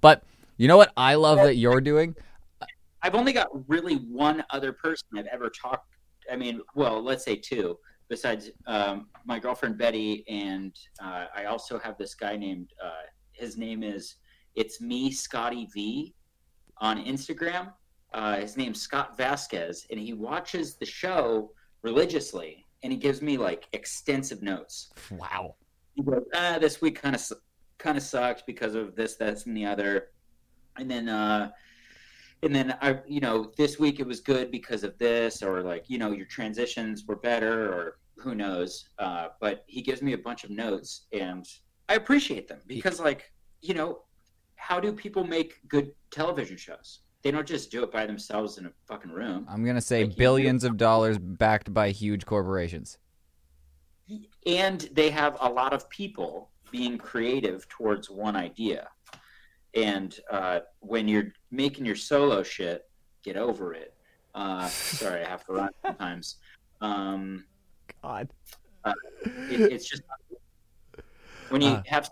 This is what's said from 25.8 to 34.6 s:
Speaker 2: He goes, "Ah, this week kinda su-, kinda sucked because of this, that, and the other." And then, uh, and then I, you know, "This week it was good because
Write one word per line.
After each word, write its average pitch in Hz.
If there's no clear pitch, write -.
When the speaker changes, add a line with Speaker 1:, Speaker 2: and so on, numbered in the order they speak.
Speaker 2:
He -
goes, 131
"Ah, 175
this 151
week 156
kinda 135
su-, -
kinda 147
sucked 123
because 110
of 104
this, 110
that, 107
and 113
the 104
other." 101
And 131
then, 117
uh, 107
and 143
then 131
I, 135
you 143
know, 110
"This 147
week 147
it 135
was 123
good 127
because 117